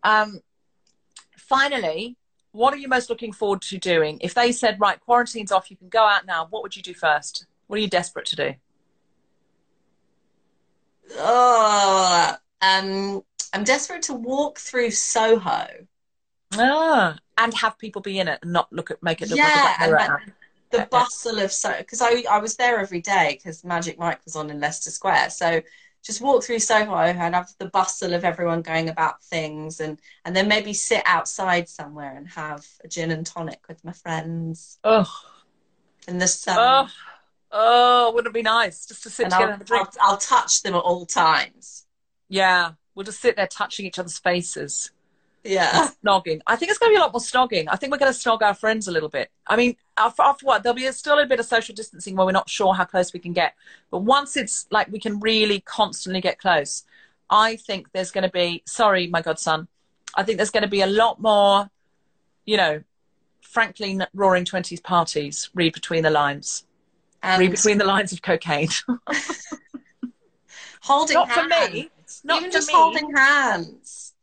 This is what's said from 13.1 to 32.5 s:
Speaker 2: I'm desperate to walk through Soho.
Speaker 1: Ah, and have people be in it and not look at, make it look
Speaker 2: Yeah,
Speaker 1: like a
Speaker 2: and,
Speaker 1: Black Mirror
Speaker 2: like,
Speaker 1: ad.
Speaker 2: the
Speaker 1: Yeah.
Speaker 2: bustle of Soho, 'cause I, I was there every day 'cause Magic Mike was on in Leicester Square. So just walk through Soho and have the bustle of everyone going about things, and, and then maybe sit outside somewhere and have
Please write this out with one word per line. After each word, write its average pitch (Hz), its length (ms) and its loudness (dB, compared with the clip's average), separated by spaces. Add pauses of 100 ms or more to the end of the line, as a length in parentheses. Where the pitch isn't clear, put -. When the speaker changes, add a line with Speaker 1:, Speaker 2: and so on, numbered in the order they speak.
Speaker 2:
I'm 196 120 -4
desperate 294 380 -2
to 277 120 -6
walk 269 440 -4
through 240 320 -2
Soho. 220 760 0 (880)
Speaker 1:
Ah, 254 640 2 (180)
and 226 180 0
have - 240 -2
people 208 240 -12
be 196 160 -6
in 185 100 -2
it 151 140 -4
and 170 100 -8
not 175 200 0
look 165 180 -10
at, 160 120 -10
make 165 200 -4
it 180 60 -8
look 240 100 -2
Speaker 2:
Yeah, 294 60 4
Speaker 1:
like 302 120 4
a - 20 4
Speaker 2:
and, 285 40 4
Speaker 1:
Black - 180 2
Mirror 160 180 4
Speaker 2:
like, - 120 0 (180)
Speaker 1:
ad. - 40 -20 (380)
Speaker 2:
the 240 80 0
Speaker 1:
Yeah. 208 80 0
Speaker 2:
bustle 240 520 0
of 196 140 -2
Soho, - 300 -4
'cause - 200 -8
I, 240 280 2
I 208 80 4
was 214 180 -4
there 240 220 2
every 190 220 -6
day 170 420 0
'cause 165 220 -16
Magic 170 340 -6
Mike 170 260 -6
was 165 120 -16
on 151 140 -8
in 147 100 -10
Leicester 151 300 -6
Square. 156 400 -2
So 165 320 -2 (400)
just 214 180 -10
walk 254 240 2
through 233 160 -4
Soho 214 340 0
and 175 400 0
have 180 240 -2
the 196 80 -10
bustle 185 480 -2
of 175 100 -2
everyone 170 380 -2
going 165 260 -4
about 160 360 -4
things, 156 560 -8
and, 156 200 -8 (240)
and 180 100 -6
then 196 140 2
maybe 208 240 0
sit 202 340 -2
outside 175 640 0
somewhere 147 480 -14
and 143 120 -20
have 151 380 -12 (180)